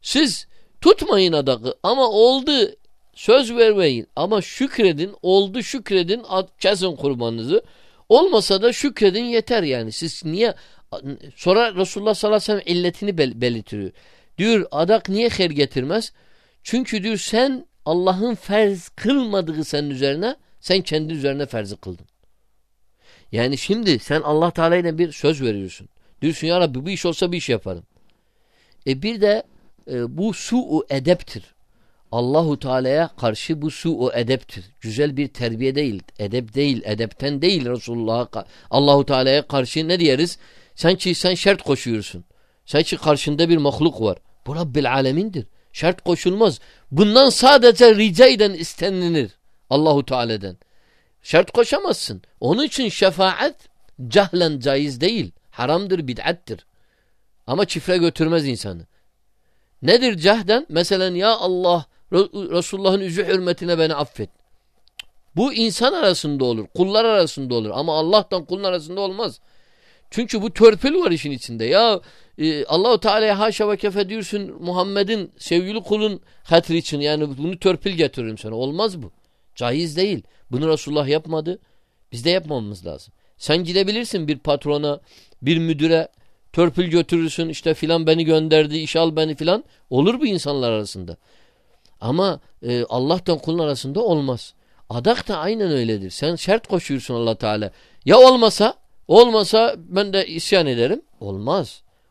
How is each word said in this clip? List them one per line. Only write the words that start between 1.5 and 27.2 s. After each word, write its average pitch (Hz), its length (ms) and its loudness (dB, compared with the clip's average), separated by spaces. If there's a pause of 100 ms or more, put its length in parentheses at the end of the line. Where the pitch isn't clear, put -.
ama 247 260 2
oldu, 254 420 4 (640)
söz 233 420 2
vermeyin 190 600 2
ama 190 260 0
şükredin, 190 800 -2
oldu 196 420 0
şükredin, 202 640 -2
ad-, 190 320 -6
kesin 180 360 0
kurbanınızı. 123 680 -2 (460)
Olmasa 269 520 4
da 233 120 2
şükredin 220 500 0
yeter 233 400 -2
yani. 120 280 -4
Siz - 340 -10
niye, 196 300 -2 (800)
sonra 208 400 2
Resulullah 202 380 -2
sallallahu 214 300 0
aleyhi 208 160 -2
ve - 40 -10
sellem 170 140 0
illetini 175 400 -4
bel-, 120 240 -2
belirtiyor. 107 500 -4 (460)
Diyor, 208 340 2
adak 175 380 0
niye 220 200 0
her 180 200 0
getirmez? 143 640 -2 (500)
Çünkü 226 400 -4
diyor 214 140 -2
sen 254 480 -2 (200)
Allah'ın 185 500 0
farz 202 540 -2
kılmadığı 202 720 -2
senin 147 260 -4
üzerine, 139 460 -2 (240)
sen 185 220 0
kendi 156 320 -4
üzerine 139 320 -2
farzı 104 320 -8
kıldın. 87 280 -16 (1300)
Yani 123 260 -2
şimdi 196 420 -2
sen 151 220 -2
Allah 156 300 0
Teala 170 240 2
ile 170 220 -2
bir 170 140 0
söz 151 300 -2
veriyorsun. 101 480 -6 (320)
Diyorsun 156 260 -4
ya 175 120 2
Rabbi 143 260 -2
bu 185 40 -6
iş 185 160 -6
olsa 175 260 -2